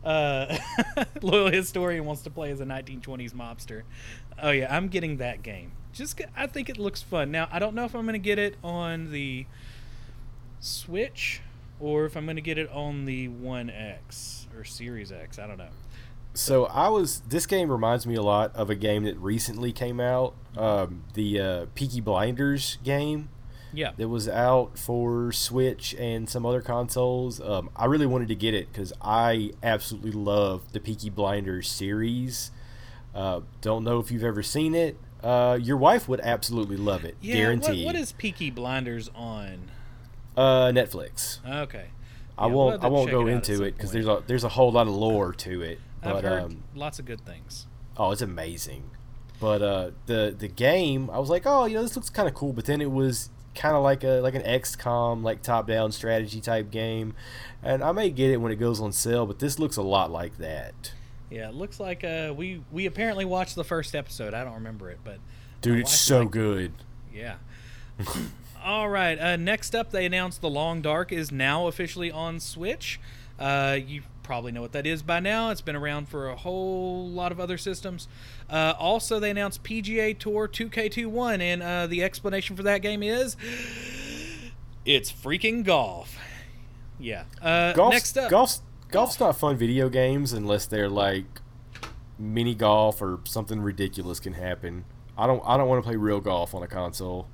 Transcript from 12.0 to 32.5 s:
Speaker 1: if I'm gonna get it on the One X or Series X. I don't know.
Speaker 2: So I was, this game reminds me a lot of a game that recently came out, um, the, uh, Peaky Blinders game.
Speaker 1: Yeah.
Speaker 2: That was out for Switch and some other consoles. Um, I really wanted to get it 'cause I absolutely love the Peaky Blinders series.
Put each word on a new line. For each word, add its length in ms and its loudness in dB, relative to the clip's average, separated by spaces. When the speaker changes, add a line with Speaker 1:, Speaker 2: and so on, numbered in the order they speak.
Speaker 1:
if 100 -6
I'm 100 -6
gonna 160 -4
get 160 -2
it 140 -2
on 340 -4
the 220 -4
One 420 -6
X 880 -12
or 80 -12
Series 480 -10
X. 280 -12
I 80 -10
don't 100 -10
know. 120 -14
Speaker 2:
So 320 6
I 240 4
was, 320 2
this 240 0
game 260 4
reminds 340 2
me 100 0
a 60 2
lot 340 4
of 140 -2
a 60 2
game 300 2
that 120 -2
recently 540 -2
came 300 -4
out, 320 2
um, 460 2
the, 260 2
uh, 260 0
Peaky 260 -2
Blinders 840 2
game. 460 0
Speaker 1:
Yeah. 240 -2
Speaker 2:
That 120 -2
was 180 -2
out 500 4
for 540 0
Switch 640 0
and 340 -4
some 160 -4
other 160 2
consoles. 800 0
Um, 340 -2
I 100 2
really 200 6
wanted 240 2
to 60 2
get 180 0
it 200 -2
'cause 180 -6
I 500 4
absolutely 480 0
love 600 2
the 60 -4
Peaky 300 -6
Blinders 600 -2
series. 840 -2